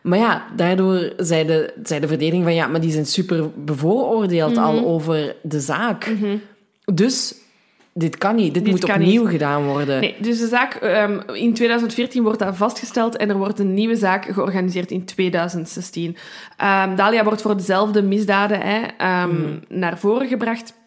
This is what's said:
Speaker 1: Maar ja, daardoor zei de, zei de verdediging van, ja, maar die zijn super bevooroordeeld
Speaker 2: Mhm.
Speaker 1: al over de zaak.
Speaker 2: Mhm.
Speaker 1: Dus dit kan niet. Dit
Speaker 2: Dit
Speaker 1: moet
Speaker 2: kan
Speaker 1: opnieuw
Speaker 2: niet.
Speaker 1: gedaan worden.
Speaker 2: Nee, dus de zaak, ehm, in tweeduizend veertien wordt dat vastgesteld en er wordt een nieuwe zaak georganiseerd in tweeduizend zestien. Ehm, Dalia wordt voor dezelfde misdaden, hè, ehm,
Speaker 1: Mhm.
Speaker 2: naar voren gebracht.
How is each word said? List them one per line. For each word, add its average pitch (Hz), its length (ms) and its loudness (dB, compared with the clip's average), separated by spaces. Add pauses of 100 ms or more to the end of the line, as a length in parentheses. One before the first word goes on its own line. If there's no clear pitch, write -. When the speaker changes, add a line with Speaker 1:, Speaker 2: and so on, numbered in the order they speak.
Speaker 1:
Maar 180 180 2
ja, 214 240 2 (120)
daardoor 185 600 2
zei 165 280 2
de, 160 280 0 (100)
zei 151 160 -4
de 147 80 -2
verdediging 160 360 0
van, 170 120 2
ja, 160 120 2
maar 160 140 0
die 165 100 0
zijn 151 140 0
super 170 500 -2
bevooroordeeld 175 1000 0
Speaker 2:
Mhm. 233 80 2
Speaker 1:
al - 220 2
over 160 560 0
de 151 180 -4
zaak. 160 480 -2
Speaker 2:
Mhm. 208 300 0 (560)
Speaker 1:
Dus 220 420 0 (580)
dit 165 240 -2
kan 202 180 0
niet. 185 180 2
Dit 175 100 0
Speaker 2:
Dit 202 100 2
Speaker 1:
moet 180 120 0
Speaker 2:
kan 202 160 0
Speaker 1:
opnieuw 196 200 6
Speaker 2:
niet. 214 100 2
Speaker 1:
gedaan 147 340 0
worden. 139 340 0
Speaker 2:
Nee, - 200 0
dus 226 200 -2
de 233 80 -2
zaak, 247 260 0
ehm, 208 460 0 (140)
in 214 200 2
tweeduizend 233 400 2
veertien 240 300 -2
wordt 220 160 0
dat 190 160 -2
vastgesteld 233 600 -2
en 208 120 0
er 202 80 0
wordt 196 220 -2
een 196 140 0
nieuwe 226 220 2
zaak 196 300 0
georganiseerd 185 680 -2
in 185 140 -6
tweeduizend 175 640 -2
zestien. 170 480 -8 (400)
Ehm, 190 380 0
Dalia 214 280 2
wordt 214 180 0
voor 208 160 0
dezelfde 202 440 2
misdaden, 202 600 2
hè, 208 180 -2 (180)
ehm, 180 320 0
Speaker 1:
Mhm. 160 280 -2 (100)
Speaker 2:
naar 170 300 -4
voren 226 300 0
gebracht. 233 460 -4 (140)